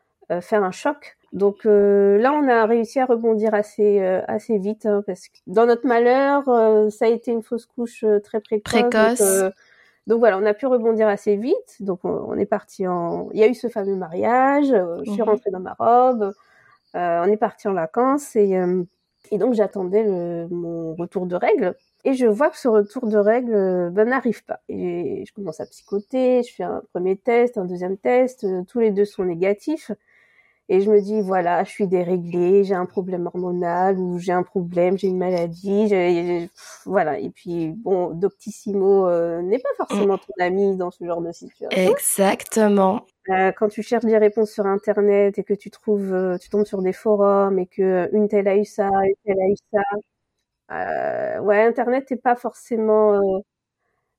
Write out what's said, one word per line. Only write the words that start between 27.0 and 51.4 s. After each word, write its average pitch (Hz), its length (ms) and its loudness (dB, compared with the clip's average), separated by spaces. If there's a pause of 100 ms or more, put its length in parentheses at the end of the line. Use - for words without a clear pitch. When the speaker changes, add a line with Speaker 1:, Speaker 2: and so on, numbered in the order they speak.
Speaker 1:
test, 240 420 0
un 190 60 -4
deuxième 180 340 -6
test, 247 460 0
euh, 185 240 -2
tous - 120 -6
les 226 120 2
deux 196 120 2
sont 202 200 -6
négatifs. 196 640 -4 (800)
Et 185 120 4
je 196 100 0
me 208 100 6
dis, 208 200 -4
voilà, 180 420 0
je 190 80 -6
suis - 160 -4
déréglée, 180 800 0
j'ai 190 100 -2
un 180 120 -2
problème 185 420 -6
hormonal, 180 720 -2
ou 180 180 -4
j'ai 180 140 -4
un 180 100 0
problème, 180 560 -2
j'ai 196 80 -4
une 185 120 -2
maladie, 185 680 -2
j'ai, 180 260 2 (140)
j'ai, 175 220 -2
pff, - 380 -20
voilà. 175 340 -2
Et - 100 -8
puis, 170 380 -8
bon, 180 420 -4
Doctissimo, 196 960 -2
euh, 170 360 -2
n'est - 180 -2
pas - 160 -6
forcément 202 380 0
Speaker 2:
Mm. 190 40 -4
Speaker 1:
ton - 260 -6
ami 190 320 0
dans 180 140 -6
ce - 140 -16
genre 170 180 -4
de 170 80 -8
situation. - 400 -16
Speaker 2:
Exactement. 196 1300 2 (280)
Speaker 1:
Euh, 381 220 2
quand 220 160 -2
tu 208 160 -8
cherches 233 220 -2
des 220 120 4
réponses 214 320 2
sur 202 160 -4
Internet 202 720 2
et 190 60 -6
que 208 100 -2
tu 196 160 -10
trouves, 202 420 -4
euh, 185 240 -2
tu - 140 -16
tombes 208 160 0
sur 196 160 -6
des 185 100 0
forums 196 680 2
et 180 60 -4
que, - 160 -4
euh, 185 300 2
une 214 140 2
telle 208 220 0
a 190 80 2
eu 208 80 2
ça, 202 240 -4
une 196 260 2 (100)
telle 190 160 -2
a 190 80 0
eu 202 80 0 (160)
ça. 208 80 0 (920)
Euh, 78 720 -4